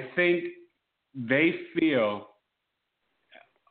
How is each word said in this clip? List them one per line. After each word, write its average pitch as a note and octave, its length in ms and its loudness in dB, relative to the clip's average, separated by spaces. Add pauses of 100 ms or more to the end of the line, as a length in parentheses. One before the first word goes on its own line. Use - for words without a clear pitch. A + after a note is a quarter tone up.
(160)
think F3 300 2 (680)
they C#3 400 2 (240)
feel A#2 520 0 (1400)